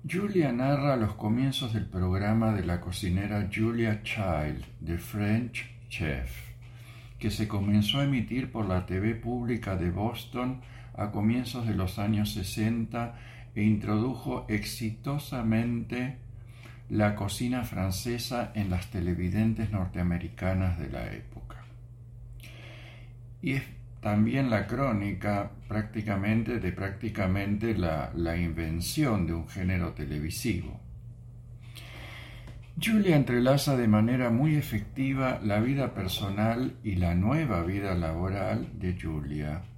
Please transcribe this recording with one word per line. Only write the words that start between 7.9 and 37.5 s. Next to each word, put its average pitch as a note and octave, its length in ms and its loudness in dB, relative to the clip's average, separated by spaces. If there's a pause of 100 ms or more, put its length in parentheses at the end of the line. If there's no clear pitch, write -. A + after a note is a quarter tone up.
a C#3+ 40 4
emitir C3 460 0
por G#2+ 160 -2
la F2+ 180 2
T F#2 140 -2
V A2 160 2
pública A#2 600 -2
de F2 160 0
Boston B2 680 -2 (340)
a G2+ 180 -2
comienzos A#2 520 2
de G#2+ 120 2
los F#2 240 0
años G#2 320 2
sesenta A2+ 840 -2 (400)
e G#2 80 0
introdujo G#2+ 840 2
exitosamente A#2 1700 -2 (680)
la G#2 260 4
cocina A#2+ 480 0
francesa A2+ 920 -2
en G2+ 160 0
las F2 220 0
televidentes G2 800 2
norteamericanas F2+ 1040 0
de C#2 140 -4
la A#1+ 220 -6
época. - 500 -12 (1800)
Y C3+ 120 0
es C#3 100 0 (380)
también A2+ 500 4
la G2 160 2
crónica G2+ 840 0 (160)
prácticamente G#2+ 880 0
de F#2 140 0
prácticamente G2 1040 0
la, D#2 380 0
la E2 200 0
invención E2+ 880 2
de E2 100 0
un D#2+ 120 -2
género F#2 460 0
televisivo. D2+ 880 -4 (2000)
Julia G#3 320 6
entrelaza C3 640 6
de B2 100 4
manera A#2 440 6
muy D3 260 4
efectiva C3 880 0
la G#2 160 4
vida C3 340 2
personal G#2 880 0
y G2 140 0
la F2 180 4
nueva G#2+ 480 4